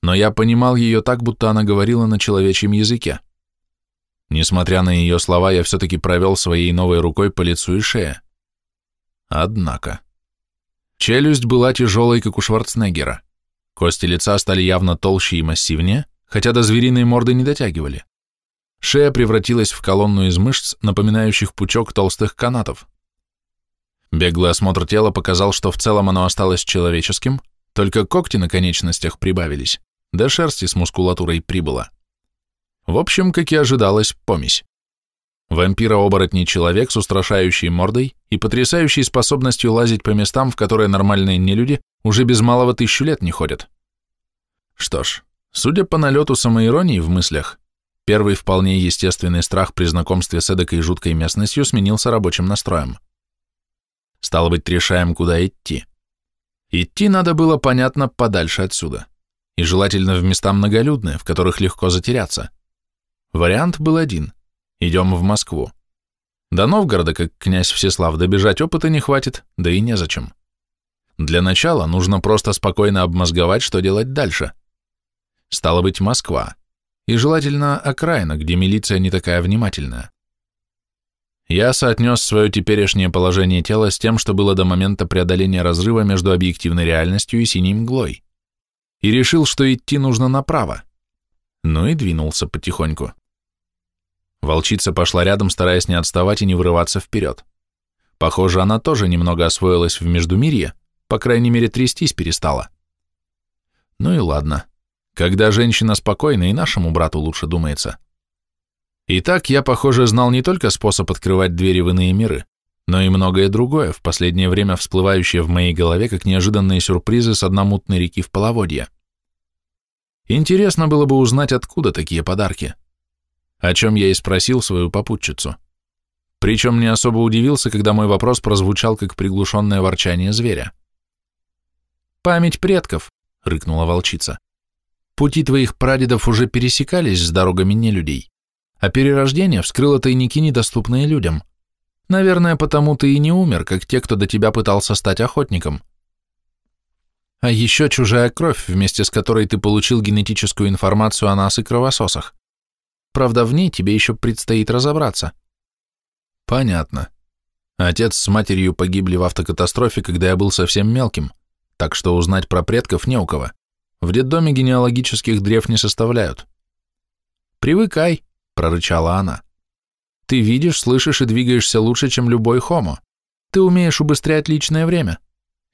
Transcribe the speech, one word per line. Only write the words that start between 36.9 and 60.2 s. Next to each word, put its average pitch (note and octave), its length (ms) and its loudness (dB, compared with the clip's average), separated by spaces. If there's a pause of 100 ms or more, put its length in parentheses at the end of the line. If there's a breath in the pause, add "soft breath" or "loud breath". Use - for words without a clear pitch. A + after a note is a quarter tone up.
устрашающей F#2+ 720 0
мордой G2 460 -2 (160)
и G#2+ 60 -2
потрясающей C#3 640 0
способностью B2 720 0
лазить A#2 280 2
по - 80 -4
местам, G#2 400 0
в A#2 60 -6
которые G#2+ 320 2
нормальные G2 500 2
нелюди A2 440 0 (200)
уже G#2+ 220 2
без A#2+ 180 4
малого B2 320 4
тысячу A#2+ 320 -2
лет D3+ 160 -2
не F2+ 80 -2
ходят. - 400 -6 (1040)
Что - 300 -6
ж, - 200 -8 (280)
судя E3+ 340 0
по E3 140 -2
налету C#3+ 360 2
самоиронии A#2 640 2
в D#2+ 120 0
мыслях, E2+ 500 -2 (460)
первый G#2 280 2
вполне F#2+ 460 0
естественный F2 640 -2
страх - 320 -2
при F2+ 100 0
знакомстве F2 560 -2
с - 80 -4
эдакой F2+ 320 -2
жуткой E2 320 -2
местностью G2+ 520 -2
сменился G#2+ 440 0
рабочим F#2+ 380 0
настроем. E2 500 -4 (1200)
Стало E2 300 -2
быть, E2 180 -2
решаем, F2 460 0
куда E2+ 320 0
идти. - 400 -8 (840)
Идти F2+ 360 0
надо F#3 280 4
было, D#3+ 220 4
понятно, C3 500 0
подальше F#2+ 560 -2
отсюда. D#2+ 420 -8 (520)
И F2 40 0
желательно F#2+ 540 0
в F2+ 80 0